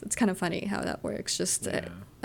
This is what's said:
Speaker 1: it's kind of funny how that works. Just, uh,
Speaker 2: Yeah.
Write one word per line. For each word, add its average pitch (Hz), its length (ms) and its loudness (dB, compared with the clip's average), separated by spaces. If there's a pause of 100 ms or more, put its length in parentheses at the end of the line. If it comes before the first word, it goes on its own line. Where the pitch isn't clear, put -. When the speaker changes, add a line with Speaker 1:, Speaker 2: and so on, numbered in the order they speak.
Speaker 1:
it's - 120 -2
kind 208 160 6
of 185 60 0
funny 175 300 0
how 196 140 0
that - 220 -2
works. - 340 -2
Just, - 300 2
uh, - 60 -2
Speaker 2:
Yeah. - 160 -2 (360)